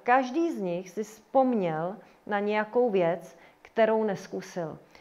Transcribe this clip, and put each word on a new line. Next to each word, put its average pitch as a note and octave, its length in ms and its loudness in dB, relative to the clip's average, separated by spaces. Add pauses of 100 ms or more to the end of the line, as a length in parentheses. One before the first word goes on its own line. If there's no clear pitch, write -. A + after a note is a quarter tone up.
každý C4+ 480 2
z A#3+ 80 -6
nich F3+ 300 -4
si G#3+ 140 -6
vzpomněl G3+ 920 0 (320)
na G#3 120 0
nějakou G#3+ 500 0
věc, F3+ 480 0 (240)
kterou A3 420 2
nezkusil. F#3 720 -6 (240)